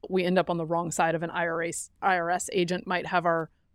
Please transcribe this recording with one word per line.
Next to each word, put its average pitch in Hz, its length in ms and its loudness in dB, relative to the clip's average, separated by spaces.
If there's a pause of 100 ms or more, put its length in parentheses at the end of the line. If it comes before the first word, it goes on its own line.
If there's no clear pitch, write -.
we 190 160 0
end 180 120 4
up 170 120 2
on 170 80 0
the 165 80 -2
wrong 170 260 -2
side 165 240 2
of 160 80 -2
an 170 60 -4
I 170 180 -2
R 165 160 -2
S, - 260 -6 (120)
I 185 160 4
R 170 120 0
S 180 220 -2
agent, 180 340 0
might 180 220 -2
have 175 180 2
our 165 240 2 (260)